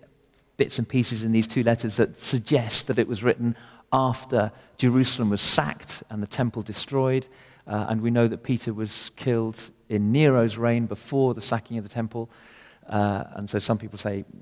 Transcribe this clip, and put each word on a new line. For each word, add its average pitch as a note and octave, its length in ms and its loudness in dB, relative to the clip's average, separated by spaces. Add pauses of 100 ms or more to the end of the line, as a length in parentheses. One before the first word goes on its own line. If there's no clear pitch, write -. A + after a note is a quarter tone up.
(580)
bits - 200 0
and A2+ 80 0
pieces A#2 360 0
in A2+ 100 0
these A2 140 4
two B2+ 160 -2
letters A#2 340 2
that - 220 2
suggest A#2+ 680 -2
that A#2+ 100 0
it A#2+ 100 2
was A2 160 -6
written A#2 320 2 (340)
after B2 640 0 (240)
Jerusalem B2 540 4
was G2+ 100 0
sacked - 680 -4
and G#2+ 120 -6
the G#2 40 -6
temple A#2 340 -4
destroyed. C3 680 -2 (400)
Uh, G#2 220 -4
and A2 140 -2
we A#2 80 2
know A#2 180 4
that A2+ 140 -4
Peter A#2 320 -2
was G#2+ 420 -8
killed A2+ 420 -2 (300)
in G#2 240 2
Nero's B2 460 4
reign A#2 260 2
before B2+ 480 0
the A2+ 80 -6
sacking A#2 380 -4
of G#2 60 -8
the G#2 60 -18
temple. A#2 380 -6 (580)
Uh, G#2 360 0 (120)
and G2+ 160 -8
so G#2+ 80 -2
some A2 180 0
people G#2 220 -10
say, G2 260 -4 (180)